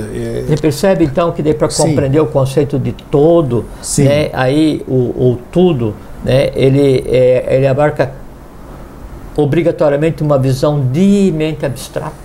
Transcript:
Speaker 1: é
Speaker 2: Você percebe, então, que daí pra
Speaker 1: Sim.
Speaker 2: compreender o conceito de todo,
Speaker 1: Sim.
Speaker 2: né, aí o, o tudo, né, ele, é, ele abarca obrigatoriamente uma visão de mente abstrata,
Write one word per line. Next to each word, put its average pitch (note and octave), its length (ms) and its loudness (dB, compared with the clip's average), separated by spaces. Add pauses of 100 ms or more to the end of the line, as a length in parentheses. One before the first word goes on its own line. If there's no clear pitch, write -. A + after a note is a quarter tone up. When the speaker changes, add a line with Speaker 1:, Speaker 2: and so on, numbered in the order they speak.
(140)
Speaker 1:
é A#2+ 340 -6
Speaker 2:
Você D3+ 100 0
percebe, E3+ 460 0
então, E3 280 0
que E3 100 -6
daí D3+ 140 0
pra D#3 160 0
Speaker 1:
Sim. D#3+ 180 0
Speaker 2:
compreender C#3 300 0
o - 80 2
conceito C#3 500 0
de A#2+ 140 -2
todo, D3 760 2 (160)
Speaker 1:
Sim. - 220 0
Speaker 2:
né, C#3+ 300 2
aí D3 540 0
o, C3 60 -4
o B2+ 460 0 (120)
tudo, D3+ 440 2 (280)
né, C3 300 2
ele, C3+ 540 2
é, B2+ 480 2
ele C3+ 120 2
abarca D3 540 -2 (1120)
obrigatoriamente D#3 840 0
uma D3 160 2
visão C3+ 540 2
de G3 440 4
mente D#3 300 -4
abstrata, - 460 -8 (140)